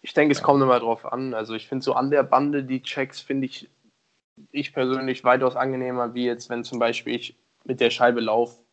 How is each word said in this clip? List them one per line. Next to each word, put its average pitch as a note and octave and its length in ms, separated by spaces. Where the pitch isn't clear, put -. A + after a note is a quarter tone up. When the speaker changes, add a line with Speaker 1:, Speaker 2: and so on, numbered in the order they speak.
Speaker 1:
Ich - 140
denke, D3+ 180
es C#3 60
Speaker 2:
Ja. - 60
Speaker 1:
kommt C#3 180
immer B2+ 160
drauf A#2 340
an. B2+ 220
Also A2 200
ich A2 120
finde C3 180
so C#3 100
an C3+ 180
der C#3+ 100
Bande C#3 400
die C3 200
Checks, - 380
finde C3+ 260
ich, - 220
ich C#3 200
persönlich C3 520
weitaus B2+ 320
angenehmer, B2+ 580
wie B2 100
jetzt, A#2+ 260
wenn A#2 120
zum A#2+ 160
Beispiel A#2+ 380
ich - 200
mit C3 160
der A#2+ 100
Scheibe A#2+ 300
laufe A2+ 360